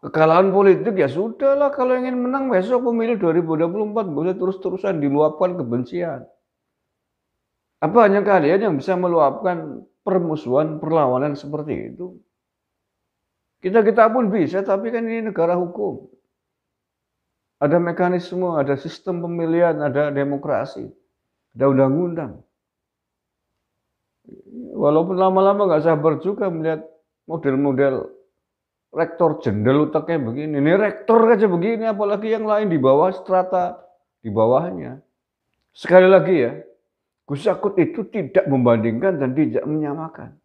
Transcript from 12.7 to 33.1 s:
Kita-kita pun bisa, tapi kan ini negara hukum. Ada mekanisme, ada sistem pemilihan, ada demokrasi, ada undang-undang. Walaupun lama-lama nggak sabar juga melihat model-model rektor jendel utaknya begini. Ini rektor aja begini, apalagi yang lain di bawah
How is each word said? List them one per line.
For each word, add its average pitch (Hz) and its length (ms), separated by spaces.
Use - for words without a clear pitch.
Kita-kita 214 480
pun 220 240
bisa, 185 320
tapi 208 240
kan 233 160
ini 226 240
negara 170 240
hukum. 180 560
Ada 151 160
mekanisme, 175 800
ada 139 160
sistem 170 480
pemilihan, 170 640
ada 143 240
demokrasi, 139 800
ada 135 160
undang-undang. 139 720
Walaupun 165 400
lama-lama 190 560
nggak 156 160
sabar 156 320
juga 196 320
melihat 160 400
model-model 139 880
rektor 160 480
jendel 127 480
utaknya 156 320
begini. 143 380
Ini 147 180
rektor 214 540
aja 220 180
begini, 208 380
apalagi 208 480
yang 220 160
lain 214 160
di 175 160
bawah 143 320